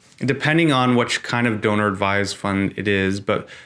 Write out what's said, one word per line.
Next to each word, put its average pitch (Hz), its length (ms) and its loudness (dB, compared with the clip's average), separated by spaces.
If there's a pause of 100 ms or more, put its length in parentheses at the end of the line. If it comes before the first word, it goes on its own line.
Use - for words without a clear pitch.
(200)
depending 147 520 0
on 127 240 2
which 120 260 0
kind 120 240 -2
of 113 140 0
donor 107 260 2
advised 98 520 0
fund 98 400 -2
it 98 100 -4
is, 98 320 0
but 104 280 -4 (180)